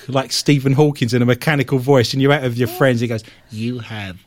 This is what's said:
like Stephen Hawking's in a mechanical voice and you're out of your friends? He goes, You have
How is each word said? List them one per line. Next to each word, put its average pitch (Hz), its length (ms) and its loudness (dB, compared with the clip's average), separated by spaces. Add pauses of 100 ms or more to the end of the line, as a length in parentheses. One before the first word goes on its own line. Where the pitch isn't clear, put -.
like 135 240 -2
Stephen 139 420 2
Hawking's 139 400 2
in 123 80 2
a 120 40 2
mechanical 135 540 0
voice 127 340 2
and 135 80 -2
you're 135 120 4
out 143 100 0
of 123 140 -4
your 120 100 0
friends? 123 320 2
He 120 80 -2
goes, 113 160 -6 (260)
You 117 300 -8
have 101 480 -14